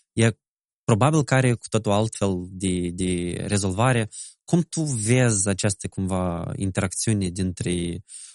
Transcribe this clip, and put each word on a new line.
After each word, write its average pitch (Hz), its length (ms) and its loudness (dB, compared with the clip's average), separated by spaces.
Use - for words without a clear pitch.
e 113 180 4
probabil 135 400 4
că 131 100 0
are 131 180 4
cu - 160 -6
totul 107 240 0
altfel 98 580 0
de, 90 400 -2
de 90 560 -2
rezolvare. 104 600 2
Cum 175 160 2
tu 160 220 -2
vezi 117 640 2
această, 98 400 -2
cumva, 90 680 -2
interacțiune 98 720 -2
dintre 90 760 -4